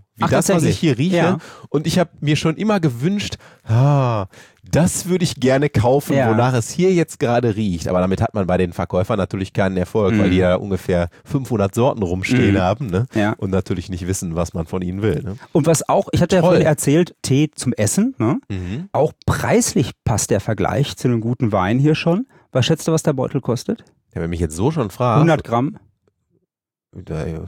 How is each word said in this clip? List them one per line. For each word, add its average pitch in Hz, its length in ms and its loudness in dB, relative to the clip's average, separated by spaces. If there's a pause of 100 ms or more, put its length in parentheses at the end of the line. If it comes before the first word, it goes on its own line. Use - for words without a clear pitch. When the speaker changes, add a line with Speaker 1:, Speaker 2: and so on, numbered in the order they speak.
(160)
Speaker 1:
wie - 80 -4
Speaker 2:
Ach, - 60 0
Speaker 1:
das, - 80 4
was 190 80 0
Speaker 2:
tatsächlich? 151 280 2
Speaker 1:
ich - 60 -6
hier 139 180 2
rieche. 175 180 2
Speaker 2:
Ja. 170 220 2 (300)
Speaker 1:
Und 156 180 -2
ich 165 140 0
habe 170 100 0 (100)
mir 151 140 0
schon 160 220 0
immer 208 240 0
gewünscht, 160 560 -2 (320)
ah, 123 580 2 (420)
das - 400 0
würde 180 160 0
ich - 140 -2
gerne 131 300 2
kaufen, 131 480 0
Speaker 2:
Ja. 131 140 2
Speaker 1:
wonach 120 240 2
es 117 160 -2
hier 185 220 2
jetzt 170 280 0
gerade 120 340 2
riecht. 92 320 -2
Aber 90 140 2
damit 92 200 0
hat 113 140 -2
man 98 140 -2
bei 90 80 2
den 90 160 0
Verkäufern 92 460 -2
natürlich 95 340 -4
keinen 95 240 0
Erfolg, 101 420 0
weil 95 100 4
Speaker 2:
Mhm. - 40 2
Speaker 1:
die 92 60 4
ja 90 180 4
ungefähr 90 520 -2 (160)
fünfhundert 117 520 -2
Sorten 117 260 0
rumstehen 95 520 0
Speaker 2:
Mhm. 95 60 2
Speaker 1:
haben, 92 280 0
ne? 95 260 0
Speaker 2:
Ja. 107 240 0
Speaker 1:
Und 95 120 -4
natürlich 92 400 -2
nicht 87 180 -8
wissen, 90 260 -4
was 85 200 -4
man 82 120 -4
von 95 160 -6
ihnen 92 200 -6
will, 98 200 0
ne? 98 140 -10 (160)
Speaker 2:
Und 147 160 2
was - 200 0
auch, 147 240 0
ich - 80 2
hatte 175 160 0
ja 175 60 4
Speaker 1:
Toll. 175 80 4
Speaker 2:
vorhin 160 160 4
erzählt, 156 560 2
Tee 143 320 0
zum - 200 -4
Essen, 196 440 0
ne? 135 300 0
Speaker 1:
Mhm. 98 440 -8
Speaker 2:
Auch 135 200 0 (140)
preislich 151 640 0 (120)
passt - 260 0
der 104 100 2
Vergleich 104 560 -2
zu - 100 -4
einem 120 140 0
guten 117 320 -2
Wein 101 260 2
hier 156 160 4
schon. 175 320 -2 (260)
Was 127 140 0
schätzt 160 200 -2
du, 165 60 0
was 156 100 0
der 151 120 0
Beutel 131 260 -4
kostet? - 420 -4 (320)
Speaker 1:
Ja, 85 80 -4
wenn 82 80 -4
mich 87 80 -4
jetzt 80 160 -2
so 101 160 0
schon 143 200 -2
fragt. 120 300 0
Speaker 2:
Hundert 160 220 4
Gramm. 120 340 -2 (1160)
Speaker 1:
Da, 82 320 -8 (240)